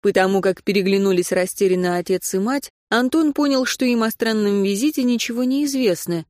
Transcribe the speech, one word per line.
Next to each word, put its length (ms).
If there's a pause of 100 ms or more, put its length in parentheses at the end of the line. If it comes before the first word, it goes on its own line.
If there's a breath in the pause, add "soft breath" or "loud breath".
Потому 400
как 220
переглянулись 680
растерянно 680
отец 360
и 60
мать, 320 (180)
Антон 440
понял, 320
что 200
им 180
о 80
странном 520
визите 400
ничего 400
не 220
известно 640